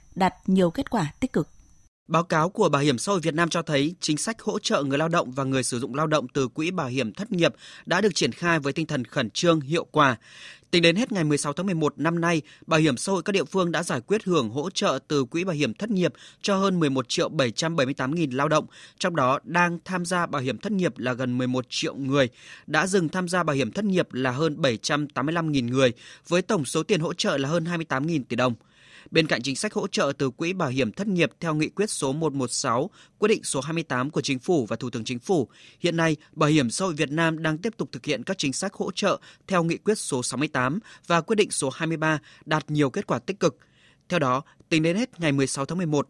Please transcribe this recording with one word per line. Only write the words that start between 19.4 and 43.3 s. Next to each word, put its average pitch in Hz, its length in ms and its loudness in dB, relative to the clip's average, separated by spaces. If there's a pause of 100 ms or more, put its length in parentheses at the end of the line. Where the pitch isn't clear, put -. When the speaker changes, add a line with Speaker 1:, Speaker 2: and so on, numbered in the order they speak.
Speaker 2:
đang 175 400 0
tham 180 200 -4
gia 175 220 0
bảo 147 160 -4
hiểm 127 160 -4
thất 214 140 -6
nghiệp 180 260 0
là 123 140 -2
gần 123 260 -2
mười 127 80 0
một 127 220 -2
triệu - 260 -4
người, 135 340 2 (380)
đã 156 200 2
dừng 185 220 2
tham 180 200 -2
gia 180 140 0
bảo 151 140 0
hiểm 120 160 0
thất 208 120 -4
nghiệp 185 280 2
là 131 180 0
hơn 147 300 -2
bảy 131 160 2
trăm 147 320 -2
tám 131 180 -4
mươi 160 60 -2
lăm 165 200 -2
nghìn 131 140 0
người, 127 260 4 (360)
với 180 140 2
tổng 180 220 0
số 160 180 -2
tiền 175 180 0
hỗ 170 140 -2
trợ 175 240 0
là 135 100 -2
hơn 165 160 0
hai 170 140 -4
mươi 160 60 -4
tám 139 220 -2
nghìn 156 180 0
tỷ 117 120 -6
đồng. 123 180 2 (560)
Bên 160 160 2
cạnh 139 160 -2
chính 135 140 -4
sách 214 160 -4
hỗ 196 140 -4
trợ 151 320 0
từ 135 120 0
quỹ 165 220 -4
bảo 175 160 -2
hiểm 123 240 0
thất 202 140 -6
nghiệp 175 340 2
theo 160 140 -2
nghị 151 140 0
quyết 208 220 -4
số 135 220 -2
một 151 200 -2
một 131 180 -2
sáu, 131 400 0 (280)
quyết 208 100 2
định 214 160 2
số - 160 -4
hai 151 120 -6
mươi 165 100 -2
tám 131 280 -2
của 160 100 -2
Chính 131 180 -2
phủ 139 280 0
và 113 100 -4
Thủ 123 140 -6
tướng 113 140 -6
Chính 123 140 -4
phủ, 151 300 0 (320)
hiện 170 160 0
nay 165 200 2 (160)
Bảo 151 180 2
hiểm 143 200 4
xã 185 140 -4
hội 180 100 -2
Việt 147 160 -2
Nam 165 320 0
đang 156 160 -2
tiếp 220 180 -6
tục 151 160 -6
thực 127 120 -12
hiện 131 180 -4
các 190 160 -6
chính 139 140 -2
sách - 220 -6
hỗ 196 160 -4
trợ 180 300 0 (260)
theo 175 180 2
nghị 151 120 0
quyết 214 220 0
số 127 240 -4
sáu 123 160 -6
mươi 151 100 0
tám 135 300 -2 (280)
và 170 140 2
quyết 208 160 -2
định 196 140 2
số 135 240 -2
hai 165 120 -4
mươi 160 100 -2
ba 156 220 0 (280)
đạt 156 240 -2
nhiều 147 200 2
kết 196 160 -4
quả 139 120 -2
tích - 220 -8